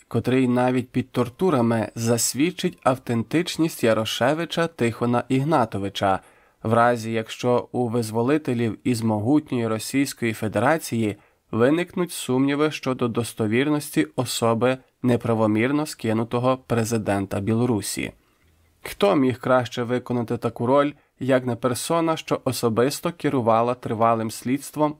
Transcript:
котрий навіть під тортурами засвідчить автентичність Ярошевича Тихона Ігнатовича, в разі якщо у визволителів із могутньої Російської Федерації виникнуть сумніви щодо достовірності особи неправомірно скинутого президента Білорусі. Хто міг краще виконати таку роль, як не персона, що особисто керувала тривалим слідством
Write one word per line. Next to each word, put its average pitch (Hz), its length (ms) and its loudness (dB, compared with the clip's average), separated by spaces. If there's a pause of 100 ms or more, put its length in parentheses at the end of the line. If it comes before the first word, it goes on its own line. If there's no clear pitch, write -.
котрий 127 400 2
навіть 123 420 2
під 127 200 -4
тортурами 117 840 0
засвідчить 123 880 -2
автентичність 131 1000 -2
Ярошевича 127 840 0
Тихона 120 640 0
Ігнатовича, 113 920 0 (420)
в 110 100 -2
разі 113 400 2
якщо 120 600 -2
у 123 160 -2
визволителів 117 960 -2
із 117 180 0
могутньої 117 640 0
Російської 117 680 -2
Федерації 110 840 0 (340)
виникнуть 165 640 0
сумніви 139 580 0
щодо 127 380 -2
достовірності 120 960 0 (100)
особи 117 640 0 (240)
неправомірно 117 840 2
скинутого 120 800 0
президента 104 760 -2
Білорусі. 107 720 -2 (720)
Хто 202 300 2
міг 131 240 2
краще 127 420 0
виконати 123 540 -4
таку 120 300 -4
роль, 143 260 2 (280)
як 127 260 0
не 117 100 -2
персона, 160 600 -2
що - 280 -4
особисто 123 680 0
керувала 120 640 2
тривалим 117 560 0
слідством 143 680 -2